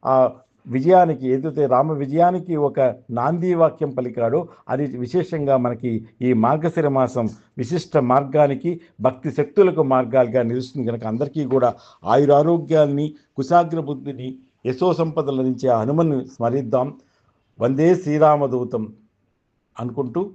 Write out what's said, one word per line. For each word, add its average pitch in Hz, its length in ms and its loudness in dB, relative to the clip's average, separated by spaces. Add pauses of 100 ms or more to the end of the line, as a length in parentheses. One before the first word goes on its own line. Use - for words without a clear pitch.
(140)
ఆ - 20 4 (580)
విజయానికి, 160 580 4
ఏదైతే 143 300 -2 (100)
రామ 147 200 2 (100)
విజయానికి 175 520 0 (120)
ఒక 139 140 -2 (360)
నాంది 165 340 -2 (100)
వాక్యం 156 360 0
పలికాడో 120 420 -2 (340)
అది 135 120 -2 (180)
విశేషంగా 147 520 -2 (100)
మనకి 120 260 -4 (360)
ఈ 127 40 4 (140)
మార్గశిర 151 520 0
మాసం 123 300 0 (340)
విశిష్ట 156 320 -6 (200)
మార్గానికి, 139 580 2 (360)
భక్తి 131 320 -4
శక్తులకు 160 440 2 (100)
మార్గాలుగా 127 580 2
నిలుస్తుంది 127 400 -6
కనుక 117 220 -8
అందరికీ 139 300 -4 (120)
కూడా 123 160 4 (420)
ఆయురారోగ్యాల్ని, 147 920 4 (320)
కుశాగ్ర 165 500 2
బుద్ధిని, 131 400 -10 (400)
యశో 127 200 0 (120)
సంపదలు 147 420 -2
అందించే 127 320 -2
ఆ 113 80 2
హనుమను 147 360 0 (160)
స్మరిద్దాం. 123 540 -4 (680)
వందే 135 300 0 (140)
శ్రీరామదూతం 143 840 0 (920)
అనుకుంటూ 123 460 -6 (120)